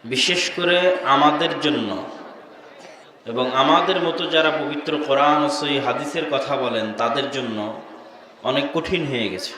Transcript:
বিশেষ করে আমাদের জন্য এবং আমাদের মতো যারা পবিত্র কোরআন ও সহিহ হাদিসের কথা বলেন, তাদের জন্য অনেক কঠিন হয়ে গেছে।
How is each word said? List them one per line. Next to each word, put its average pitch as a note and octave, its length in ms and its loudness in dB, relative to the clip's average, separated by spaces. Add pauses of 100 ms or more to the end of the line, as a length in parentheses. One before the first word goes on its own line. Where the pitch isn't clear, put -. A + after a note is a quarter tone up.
বিশেষ D3 520 0
করে F3+ 480 4
আমাদের D3+ 560 4
জন্য A2 440 -2 (1200)
এবং B2 280 -2
আমাদের E3+ 460 4
মতো E3 260 -2
যারা D#3 240 4
পবিত্র D3+ 560 -2
কোরআন D3 360 4
ও C#3 60 2
সহিহ C#3+ 360 -2
হাদিসের D3 460 -2
কথা C#3+ 260 0
বলেন, A2+ 360 -2
তাদের C3+ 380 -2
জন্য A2 500 -6 (600)
অনেক C#3 220 0 (100)
কঠিন E3 320 -2
হয়ে A#2+ 220 -2
গেছে। F2+ 300 -8